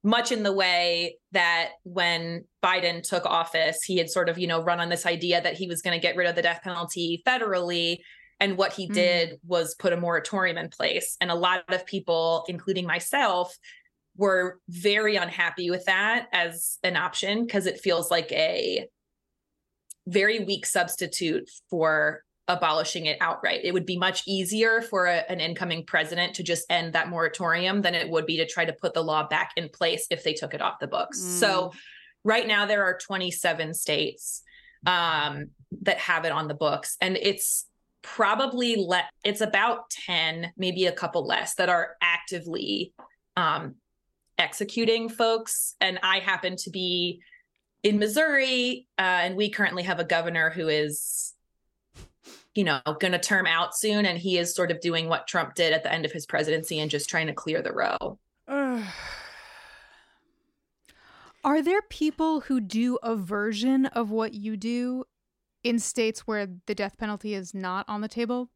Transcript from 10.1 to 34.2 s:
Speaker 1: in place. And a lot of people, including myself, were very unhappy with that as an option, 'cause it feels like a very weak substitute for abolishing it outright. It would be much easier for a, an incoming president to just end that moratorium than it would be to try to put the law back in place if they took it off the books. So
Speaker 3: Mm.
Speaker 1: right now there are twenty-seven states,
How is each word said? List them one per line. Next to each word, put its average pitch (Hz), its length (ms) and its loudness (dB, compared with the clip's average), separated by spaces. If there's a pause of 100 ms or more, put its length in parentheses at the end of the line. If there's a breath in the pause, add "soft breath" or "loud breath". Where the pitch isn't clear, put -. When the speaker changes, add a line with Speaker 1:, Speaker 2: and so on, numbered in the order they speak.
Speaker 1:
in 165 120 -6
place. 165 520 -2
And 180 120 0
a - 20 2
lot 180 340 2
of 185 160 -2
people, 165 640 0
including 180 380 -4
myself, 180 680 0 (640 loud breath)
were 180 520 2
very 202 480 2
unhappy 175 520 -2
with 180 180 -2
that 214 460 2
as 170 520 -2
an 180 120 2
option, 202 520 0
'cause 190 180 0
it 175 140 -4
feels 170 280 0
like 165 220 2
a 175 580 0 (1160)
very 202 380 2
weak 196 200 -4
substitute 170 840 -2 (180)
for 156 560 0 (220)
abolishing 160 600 0
it 151 140 0
outright. - 420 0
It 175 120 -2
would 180 100 0
be 175 140 -4
much 185 280 0
easier 214 540 2
for 196 260 0
a, 175 100 2 (120)
an 180 120 -4
incoming 165 440 -4
president 175 520 0
to 185 60 -8
just 170 280 -2
end 165 240 0
that 165 160 0
moratorium 175 720 0
than 175 120 2
it 170 140 0
would 160 160 2
be 160 140 -2
to 160 80 0
try 165 180 -2
to 160 80 -2
put - 220 -4
the 165 100 2
law 156 240 0
back 160 280 0
in 170 120 -4
place 170 420 -2
if 160 140 -4
they 156 80 0
took 147 220 -6
it 147 80 -6
off - 180 -2
the 147 60 -6
books. - 340 -4
So 180 480 2
Speaker 3:
Mm. - 80 -12 (480 loud breath)
Speaker 1:
right 220 220 2
now 208 180 2
there 202 200 2
are 185 120 0
twenty-seven 170 760 -2
states, - 680 -2 (440 loud breath)